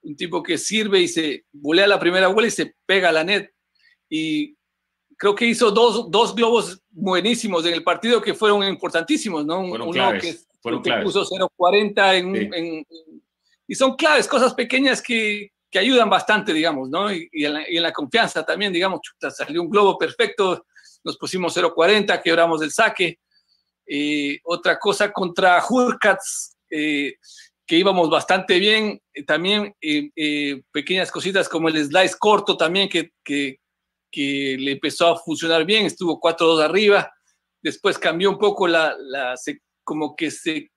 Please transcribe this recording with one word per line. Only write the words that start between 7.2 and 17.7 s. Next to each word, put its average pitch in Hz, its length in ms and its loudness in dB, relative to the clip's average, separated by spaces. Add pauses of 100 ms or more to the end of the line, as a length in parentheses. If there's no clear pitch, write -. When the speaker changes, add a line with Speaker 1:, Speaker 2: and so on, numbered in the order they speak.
Speaker 1:
en 170 80 0
el 165 100 -6
partido 220 380 2
que 185 120 -4
fueron 208 300 2
importantísimos, 175 840 -2
¿no? 165 140 -4
Un, 185 100 -6
Speaker 2:
Fueron - 180 -6
Speaker 1:
uno - 60 -6
Speaker 2:
claves, 113 300 0
Speaker 1:
que, - 380 -12
Speaker 2:
fueron - 200 -4
Speaker 1:
que - 80 -4
Speaker 2:
claves. 110 160 0
Speaker 1:
puso 185 200 0
cero 185 300 -4
cuarenta 196 600 4
en, 185 200 -2
Speaker 2:
Sí. 208 180 -2
Speaker 1:
en, 165 320 -8 (840)
y 202 80 -8
son 262 200 2
claves, 302 320 2
cosas 247 260 2
pequeñas 262 480 0
que, 214 500 -4 (200)
que 190 80 0
ayudan 233 300 4
bastante, 196 440 2
digamos, 151 360 -2
¿no? 196 240 -2
Y, 165 180 -10
y 147 140 -4
en 147 80 -2
la, 151 160 -8
y 170 80 -2